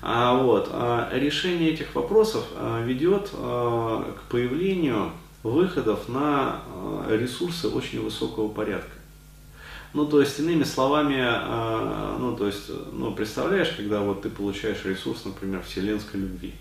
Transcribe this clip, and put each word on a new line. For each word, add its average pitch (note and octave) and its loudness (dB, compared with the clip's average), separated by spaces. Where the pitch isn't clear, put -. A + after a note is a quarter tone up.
А, A#2+ 4
вот, B2 4
а, A#2+ 0
решение D#3+ 2
этих D#3 -4
вопросов, G#3+ 4
а, A#2 -2
ведёт, D#3 2
а, A#2 0
к - -12
появлению B2+ 2
выходов A#2+ 2
на, C#3 0
а, G#2 -6
ресурсы B2 0
очень A#2+ -2
высокого A2 -2
порядка. G#2+ -4
Ну, D3 2
то D3 8
есть, - 2
иными D#3+ 4
словами, C#3 4
а, A2 0
ну, B2 0
то G#2 0
есть, - -6
ну, A#2+ -4
представляешь, D3 0
когда G#2 -2
вот G2+ 0
ты A2 -4
получаешь G2+ -4
ресурс, F#2+ -4
например, F#2+ -6
вселенской G2+ -4
любви. F#2 -6